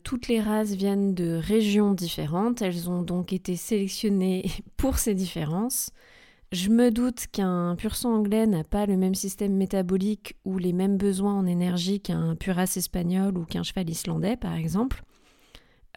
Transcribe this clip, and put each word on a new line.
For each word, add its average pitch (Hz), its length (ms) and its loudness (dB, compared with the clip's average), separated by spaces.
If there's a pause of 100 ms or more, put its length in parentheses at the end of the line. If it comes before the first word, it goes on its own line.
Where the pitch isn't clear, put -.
toutes 247 240 -6
les 233 140 4
races 214 320 0
viennent 196 420 2
de 170 200 0
régions 202 580 4
différentes. 180 680 -2
Elles 175 280 -2
ont 180 120 -2
donc 175 320 -2
été 185 220 -4
sélectionnées 190 880 0 (160)
<laughs> - 160 -18
pour - 220 2
ces 208 160 0
différences. 185 720 -4 (640)
Je 185 180 -2
me 240 220 6
doute 247 400 0
qu'un 180 460 0
pur 214 180 -4
sang 240 200 0
anglais 214 300 2
n'a 175 180 2
pas 208 220 0
le 196 100 2
même 185 200 2
système 196 400 -2
métabolique 190 800 0 (100)
ou 190 140 -4
les 180 120 0
mêmes 190 260 2
besoins 202 360 2
en 190 140 2
énergie 180 520 0
qu'un 165 360 -2
pur 180 200 -2
race 185 220 0
espagnol 185 600 0
ou 165 60 -4
qu'un 175 180 -4
cheval 170 260 -4
islandais, 165 480 -2
par 170 180 -6
exemple. 165 460 -2 (960)